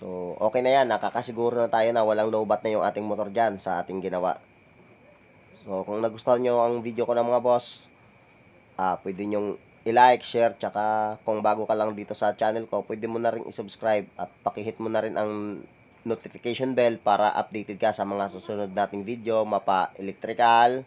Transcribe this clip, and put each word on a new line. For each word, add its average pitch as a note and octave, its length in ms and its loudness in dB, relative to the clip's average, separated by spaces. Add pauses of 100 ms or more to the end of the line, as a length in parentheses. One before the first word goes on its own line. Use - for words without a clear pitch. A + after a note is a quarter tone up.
So, F2+ 400 -8
okay B2 240 2
na C3+ 160 6
yan. A#2+ 80 2
Nakakasiguro A#2 720 -2
na A#2 80 2
tayo A2+ 240 4
na A#2 80 4
walang G#2+ 320 2
lowbat G#2+ 320 0
na A2 80 0
yung G2+ 80 2
ating G#2 240 -2
motor G#2 240 -4
dyan G2+ 320 0
sa F2+ 240 -4
ating F#2 160 -6
ginawa. F2+ 400 -2 (1200)
So, F#2+ 240 -6
kung G#2+ 160 -4
nagustuhan A#2 400 0
nyo B2 240 2
ang A#2+ 160 -2
video A2+ 240 -4
ko A#2+ 80 0
na A#2+ 80 2
mga A#2+ 160 2
boss, A#2+ 480 0 (960)
ah, F#2 240 0
pwede G2 240 -6
nyong G#2 320 -4 (240)
i-like, B2 400 6
share, A#2 320 0
tsaka G#2+ 640 -2
kung G#2+ 240 -2
bago G#2+ 240 0
ka A2 80 2
lang G#2+ 160 0
dito G#2 240 -10
sa G#2 160 0
channel A2+ 320 -2
ko, G2+ 200 -2
pwede A2 200 -8
mo A2+ 160 -4
na A#2 80 2
rin A2+ 160 -6
i-subscribe G#2+ 720 -2
at F2+ 120 -8 (120)
pakihit A2 400 -6
mo A2+ 80 -4
na A2 160 0
rin G#2+ 120 -4
ang G#2 440 -4 (400)
notification A#2+ 720 -4
bell A#2+ 240 2
para G#2 400 2
updated G#2 400 -6
ka G#2+ 160 0
sa - 80 -6
mga G2 320 -4
susunod G2 400 -8
nating G2+ 320 -4
video, A2 400 -2
mapa G2 560 0
electrical A#2 840 4